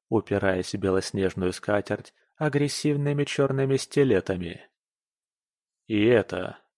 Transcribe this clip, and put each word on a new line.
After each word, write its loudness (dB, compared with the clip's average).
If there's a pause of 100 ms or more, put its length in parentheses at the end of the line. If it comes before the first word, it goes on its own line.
упираясь 0
в -6
белоснежную 0
скатерть -4 (220)
агрессивными -2
чёрными 0
стилетами. 0 (1200)
«И 2
это», 0 (200)